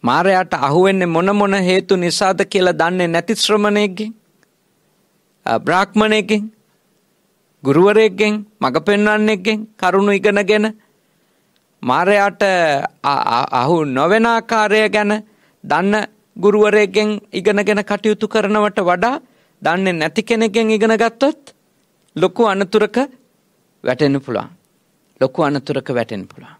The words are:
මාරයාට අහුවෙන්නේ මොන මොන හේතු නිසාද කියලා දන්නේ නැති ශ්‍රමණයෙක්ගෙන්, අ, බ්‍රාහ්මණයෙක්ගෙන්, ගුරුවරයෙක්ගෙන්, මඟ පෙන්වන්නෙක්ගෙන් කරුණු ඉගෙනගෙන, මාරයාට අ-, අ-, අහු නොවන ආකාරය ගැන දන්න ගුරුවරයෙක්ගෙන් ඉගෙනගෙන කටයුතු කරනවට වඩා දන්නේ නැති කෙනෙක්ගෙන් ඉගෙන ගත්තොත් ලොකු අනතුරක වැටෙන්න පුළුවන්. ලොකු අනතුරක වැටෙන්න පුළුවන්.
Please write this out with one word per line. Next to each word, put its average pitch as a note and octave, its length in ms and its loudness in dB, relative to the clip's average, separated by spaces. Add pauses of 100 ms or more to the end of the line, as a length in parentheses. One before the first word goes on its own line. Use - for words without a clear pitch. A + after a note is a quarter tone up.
මාරයාට F3+ 500 2
අහුවෙන්නේ F3+ 520 2
මොන E3+ 300 0
මොන G3+ 180 2
හේතු F#3 420 0
නිසාද F#3 500 0
කියලා F#3 340 0
දන්නේ F3 280 0
නැති E3+ 280 -2
ශ්‍රමණයෙක්ගෙන්, G#3 760 -2 (1300)
අ, A2 140 -2
බ්‍රාහ්මණයෙක්ගෙන්, G#3+ 840 0 (1200)
ගුරුවරයෙක්ගෙන්, G#3 720 2 (260)
මඟ C3 260 -2
පෙන්වන්නෙක්ගෙන් G#3+ 760 0 (180)
කරුණු G3 340 0
ඉගෙනගෙන, G3+ 540 0 (1160)
මාරයාට F#3+ 600 0
අ-, D3+ 840 -2
අ-, B2 220 -2
අහු D3+ 340 0
නොවන D#3+ 400 0
ආකාරය A3 640 0
ගැන G#3 220 0 (520)
දන්න F#3 320 0 (400)
ගුරුවරයෙක්ගෙන් G#3 720 2 (220)
ඉගෙනගෙන G3+ 520 0
කටයුතු G#3 440 -2
කරනවට G#3 520 0
වඩා F#3 420 0 (400)
දන්නේ F3+ 320 0
නැති D#3+ 300 -2
කෙනෙක්ගෙන් A3 480 0
ඉගෙන A3 260 2
ගත්තොත් A#3 580 -2 (600)
ලොකු F3+ 300 0
අනතුරක G#3 520 0 (840)
වැටෙන්න C#3 380 0
පුළුවන්. G#2+ 280 -6 (720)
ලොකු F3 200 -2
අනතුරක C#3+ 480 -2
වැටෙන්න A2+ 380 -6
පුළුවන්. - 320 -20